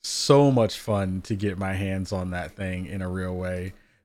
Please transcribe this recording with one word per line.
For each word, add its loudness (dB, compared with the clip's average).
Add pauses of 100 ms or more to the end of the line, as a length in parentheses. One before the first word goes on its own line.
so 6
much 2
fun 0
to -4
get -2
my -2
hands -2
on -4
that -8
thing -6
in -8
a -4
real -4
way. -4 (320)